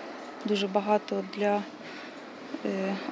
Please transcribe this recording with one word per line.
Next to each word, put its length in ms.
дуже 240
багато 560
для, 260
е, 320